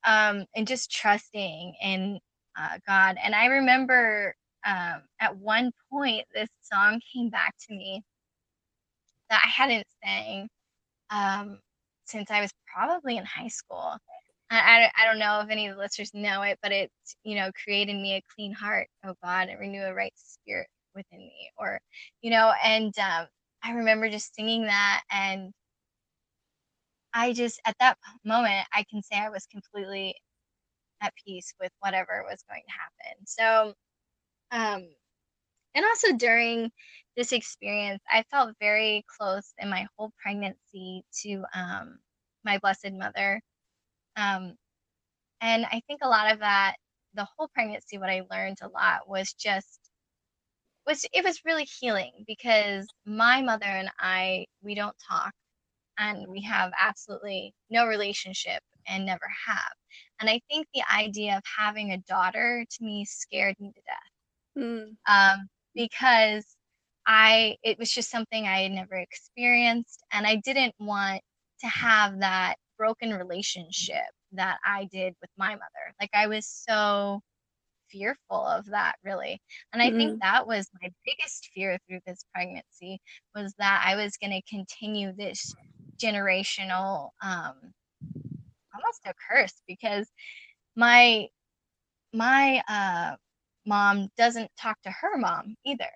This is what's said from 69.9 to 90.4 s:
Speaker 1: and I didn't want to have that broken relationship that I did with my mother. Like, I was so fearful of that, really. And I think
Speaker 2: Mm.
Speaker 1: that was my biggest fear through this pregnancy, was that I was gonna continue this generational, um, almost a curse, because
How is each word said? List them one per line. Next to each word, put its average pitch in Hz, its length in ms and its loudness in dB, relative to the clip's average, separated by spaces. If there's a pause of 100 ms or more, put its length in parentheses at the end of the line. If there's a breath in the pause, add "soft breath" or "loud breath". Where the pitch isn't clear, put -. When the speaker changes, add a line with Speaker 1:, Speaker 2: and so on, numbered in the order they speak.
Speaker 1:
and 208 160 0
I 220 100 4
didn't 254 420 0
want 196 420 -2 (400)
to 240 60 -8
have 214 520 2
that 185 360 0 (220)
broken 220 360 0
relationship 180 920 -6 (280)
that 185 320 -2
I 202 200 -2
did 185 360 -6
with 180 160 -20
my 196 140 0
mother. - 480 -14
Like, 202 140 -6
I 214 140 4
was 214 200 -4
so 202 720 0 (680)
fearful 196 560 -6
of - 220 -2
that, 202 360 -2
really. 190 380 -8 (320 loud breath)
And 233 80 0
I 240 100 6
think 226 220 2
Speaker 2:
Mm. 220 80 -6
Speaker 1:
that 208 260 4
was 208 220 -2 (120)
my 180 80 -12 (160)
biggest - 480 -8
fear 190 340 -4
through 185 180 -12
this 180 280 -16
pregnancy, 180 680 -10 (340 loud breath)
was 202 240 -8
that 196 260 4
I 190 100 4
was 208 220 -4
gonna 196 320 -6
continue 202 640 -8
this - 420 -10 (460)
generational, 196 1120 -2 (120)
um, 180 500 -8 (1000)
almost 359 320 -4
a 285 80 -8 (160)
curse, 220 380 2
because 202 440 -4 (640 loud breath)